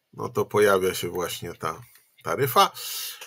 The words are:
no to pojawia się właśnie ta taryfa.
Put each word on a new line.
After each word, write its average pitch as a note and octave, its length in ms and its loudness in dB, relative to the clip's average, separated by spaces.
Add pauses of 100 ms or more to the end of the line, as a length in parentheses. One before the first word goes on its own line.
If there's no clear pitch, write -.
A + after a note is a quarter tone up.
(120)
no - 160 -8
to G#2 160 -2
pojawia F#2+ 500 4
się F2+ 140 -6
właśnie E2+ 460 -6
ta E2 280 -8 (400)
taryfa. B2+ 480 2 (560)